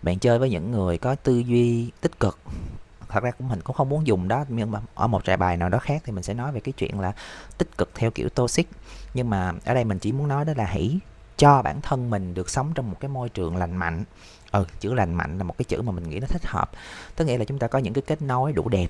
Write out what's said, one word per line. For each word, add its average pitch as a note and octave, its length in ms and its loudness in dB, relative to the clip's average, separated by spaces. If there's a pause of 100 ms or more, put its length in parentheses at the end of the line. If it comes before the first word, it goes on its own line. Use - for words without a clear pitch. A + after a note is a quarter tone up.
bạn F#2 180 0
chơi A#2+ 200 6
với C3 100 4
những F#2 220 0
người F#2 260 2
có B2+ 180 0
tư B2+ 240 2
duy A#2+ 520 2 (100)
tích - 180 -2
cực. G2 200 0 (680)
Thật G#2+ 140 0
ra B2 80 0
cũng, B2+ 160 -8
mình G#2 140 -2
cũng - 140 -6
không C3+ 140 2
muốn D3+ 180 0
dùng F#2 200 2
đó, C3 200 0
nhưng A2+ 240 -2
mà G#2+ 100 -4 (140)
ở A2 120 2
một G#2 160 2
trại F#2 140 2
bài F2+ 200 2
nào F2 120 0
đó G#2+ 100 2
khác D3 260 -2
thì B2 60 -8
mình F#2 120 -6
sẽ G2+ 100 -4
nói B2 180 -4
về B2 80 -4
cái C3 120 -6
chuyện - 280 -4
là F#2 140 -2 (440)
tích - 200 -4
cực - 180 0
theo A2+ 160 2
kiểu - 180 -4
toxic. B2 400 2 (440)
Nhưng B2 160 -2
mà F#2 240 0 (120)
ở A#2+ 80 2
đây B2+ 100 4
mình G2 160 0
chỉ G#2 120 0
muốn C#3 160 0
nói C#3+ 180 0
đó D#3 120 0
là A2 80 0
hãy G2 340 0 (380)
cho C#3+ 240 10
bản C#3+ 200 -2
thân B2+ 280 -2
mình F#2+ 240 0
được F2+ 160 -4
sống D3 260 -2
trong B2 140 -2
một F2 100 -6
cái C#3 100 -6
môi B2+ 200 -6
trường F2 260 -2
lành F2 200 0
mạnh. E2+ 280 -2 (480)
Ừ, G2+ 140 4 (140)
chữ G#2 140 -2
lành F#2+ 200 2
mạnh E2+ 240 -2
là G2 60 -4
một F2 140 -6
cái B2 80 -2
chữ - 160 -2
mà A#2 100 -2
mình F2 180 -4
nghĩ D#2 100 -6
nó C3 80 -6
thích - 180 0
hợp. - 260 -2 (440)
Tức D#3+ 100 2
nghĩa B2 120 2
là A2 80 0
chúng C#3 140 -6
ta A#2 80 0
có C3+ 120 0
những A2+ 140 -2
cái C3+ 140 0
kết D#3 140 -2
nối C3+ 320 0
đủ A2 160 0
đẹp. F#2 200 2